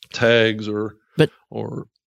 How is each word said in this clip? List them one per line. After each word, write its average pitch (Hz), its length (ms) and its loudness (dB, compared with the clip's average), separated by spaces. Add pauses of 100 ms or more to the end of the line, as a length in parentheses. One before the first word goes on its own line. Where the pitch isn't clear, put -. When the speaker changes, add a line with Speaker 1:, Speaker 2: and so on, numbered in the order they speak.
(140)
Speaker 1:
tags 113 540 2
or, 107 300 -6 (200)
Speaker 2:
But, 151 140 4 (180)
Speaker 1:
or, 113 380 -10 (220)